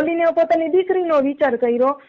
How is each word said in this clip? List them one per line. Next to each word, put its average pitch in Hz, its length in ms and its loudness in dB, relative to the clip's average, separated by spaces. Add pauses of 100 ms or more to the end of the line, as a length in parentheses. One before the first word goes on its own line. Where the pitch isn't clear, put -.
ઓલીને 339 240 0
પોતાની 330 440 0
દીકરીનો 359 520 0
વિચાર 269 360 0
કર્યો 247 520 0